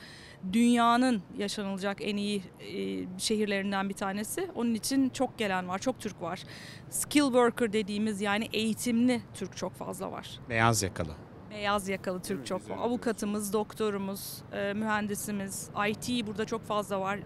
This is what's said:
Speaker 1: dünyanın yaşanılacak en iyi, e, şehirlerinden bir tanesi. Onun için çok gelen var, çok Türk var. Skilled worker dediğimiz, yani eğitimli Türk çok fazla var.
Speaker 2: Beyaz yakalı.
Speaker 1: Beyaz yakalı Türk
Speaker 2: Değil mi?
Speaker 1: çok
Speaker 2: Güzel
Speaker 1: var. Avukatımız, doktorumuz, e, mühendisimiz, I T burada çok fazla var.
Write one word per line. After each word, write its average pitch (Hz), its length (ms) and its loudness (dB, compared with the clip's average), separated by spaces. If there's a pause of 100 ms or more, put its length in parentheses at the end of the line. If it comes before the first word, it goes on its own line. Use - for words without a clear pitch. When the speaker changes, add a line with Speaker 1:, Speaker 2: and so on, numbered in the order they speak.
(540)
Speaker 1:
dünyanın 240 680 6 (160)
yaşanılacak 196 640 -2
en 202 160 0
iyi, 202 260 0 (160)
e, 190 460 -4 (140)
şehirlerinden 196 680 2
bir 196 40 -4
tanesi. 208 640 -2
Onun 233 180 2
için 269 360 2
çok - 280 0
gelen 185 300 0
var, 190 120 -2
çok 254 200 -2
Türk 190 220 -8
var. 170 220 -4 (460)
Skilled - 360 4
worker 240 480 4
dediğimiz, 208 480 0
yani 208 320 0
eğitimli 233 680 4 (120)
Türk - 240 -8
çok 185 180 -6
fazla 190 360 -6
var. - 280 -10 (100)
Speaker 2:
Beyaz 113 340 6
yakalı. 85 280 -2 (400)
Speaker 1:
Beyaz 202 380 0
yakalı 190 300 -2
Türk - 100 -6
Speaker 2:
Değil 190 100 -2
mi? 123 60 -10
Speaker 1:
çok 190 160 -4
Speaker 2:
Güzel 190 160 -8
Speaker 1:
var. 190 60 -2
Avukatımız, 214 720 0
doktorumuz, 202 840 -2 (160)
e, 202 200 -2
mühendisimiz, 208 960 -2 (200)
I 214 60 0
T 240 320 -2
burada 214 180 -2
çok 220 220 -4
fazla 202 340 0
var. 196 240 -2